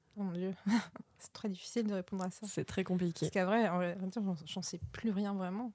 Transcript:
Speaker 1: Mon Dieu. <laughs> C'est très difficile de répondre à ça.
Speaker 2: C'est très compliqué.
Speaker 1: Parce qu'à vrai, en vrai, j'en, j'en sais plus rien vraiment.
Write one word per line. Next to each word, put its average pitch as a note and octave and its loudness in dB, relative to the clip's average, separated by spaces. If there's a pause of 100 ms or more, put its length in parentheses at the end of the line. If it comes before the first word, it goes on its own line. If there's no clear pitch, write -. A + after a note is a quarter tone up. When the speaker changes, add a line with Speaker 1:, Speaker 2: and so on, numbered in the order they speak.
(180)
Speaker 1:
Mon G3 -2
Dieu. F#3 -2 (120)
<laughs> G3+ 2 (460)
C'est - -16
très - -4
difficile G#3 -2
de G3+ 2
répondre F#3 -2
à F#3 -2
ça. - -8
Speaker 2:
C'est - -2
très - 0
compliqué. F3 2
Speaker 1:
Parce - 0
qu'à F#3 4
vrai, G#3+ 6
en F3 2
vrai, F3 2 (200)
j'en, G3 2
j'en F3+ -6
sais - -4 (120)
plus A3+ 0
rien G3+ 2
vraiment. G3 -2